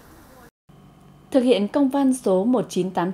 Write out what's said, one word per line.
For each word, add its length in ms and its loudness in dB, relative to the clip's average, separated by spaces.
Thực 120 2
hiện 240 2
công 220 0
văn 240 0
số 320 0
một 240 0
chín 220 -4
tám 220 -4